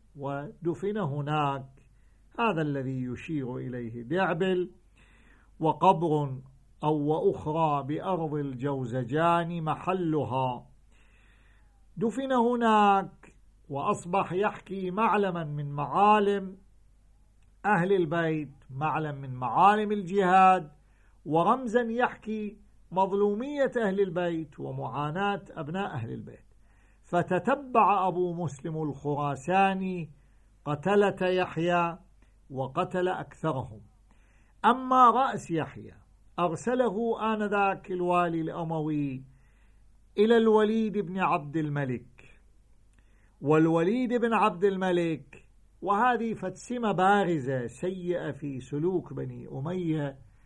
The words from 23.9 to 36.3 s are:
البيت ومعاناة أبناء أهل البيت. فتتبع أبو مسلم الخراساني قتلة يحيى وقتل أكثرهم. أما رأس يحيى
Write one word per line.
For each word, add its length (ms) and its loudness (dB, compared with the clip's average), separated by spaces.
البيت 600 -2
ومعاناة 840 -4
أبناء 420 -6
أهل 180 -6
البيت. 420 -14
فتتبع 1040 2
أبو 260 0
مسلم 500 -6
الخراساني 1300 -2
قتلة 600 2
يحيى 720 0
وقتل 580 -4
أكثرهم. 760 -6
أما 440 6
رأس 420 0
يحيى 420 -6